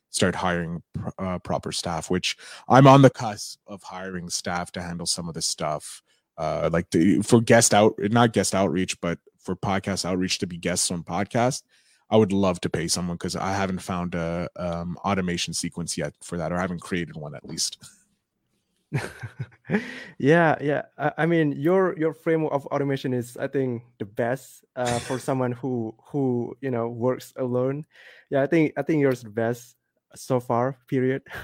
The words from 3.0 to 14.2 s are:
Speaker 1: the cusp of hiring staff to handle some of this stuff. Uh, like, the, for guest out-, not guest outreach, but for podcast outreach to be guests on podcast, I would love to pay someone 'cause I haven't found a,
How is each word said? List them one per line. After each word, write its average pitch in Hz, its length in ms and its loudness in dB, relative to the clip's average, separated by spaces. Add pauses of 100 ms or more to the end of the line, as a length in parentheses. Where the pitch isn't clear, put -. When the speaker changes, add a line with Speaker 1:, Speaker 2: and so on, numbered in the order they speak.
Speaker 1:
the 131 80 10
cusp - 560 -8
of 101 160 -16
hiring 92 480 -10
staff 87 420 -6
to 92 80 -10
handle 87 260 -8
some 85 220 -4
of 78 60 -8
this 82 120 -4
stuff. - 560 -6 (360)
Uh, 78 340 -2
like, 87 180 0
the, 87 320 4
for 117 180 6
guest 117 340 6
out-, 104 240 6
not 113 340 4
guest 101 220 0
outreach, 92 460 0
but 85 180 -4 (200)
for 95 160 -8
podcast 95 520 -2
outreach 92 320 -2
to 98 80 -4
be 87 100 -8
guests 87 340 -2
on 87 140 -6
podcast, 113 580 0 (460)
I 107 80 4
would 104 160 6
love 95 300 2
to 87 80 -2
pay 85 180 -2
someone 87 300 -4
'cause 87 180 -6
I 95 160 -4
haven't 95 280 -2
found 90 340 -6
a, 85 420 -4